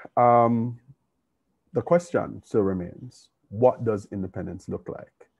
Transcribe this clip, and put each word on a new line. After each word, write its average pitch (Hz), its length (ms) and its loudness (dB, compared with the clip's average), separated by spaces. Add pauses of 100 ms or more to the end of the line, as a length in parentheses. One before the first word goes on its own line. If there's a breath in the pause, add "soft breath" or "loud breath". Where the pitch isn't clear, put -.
(160 loud breath)
um, 120 640 4 (920)
the - 80 -2
question 170 600 -2
still 110 180 0
remains, 95 680 -6 (220)
what 120 340 0
does 107 260 -4
independence 92 580 -10
look 92 200 -10
like? - 400 -16 (120)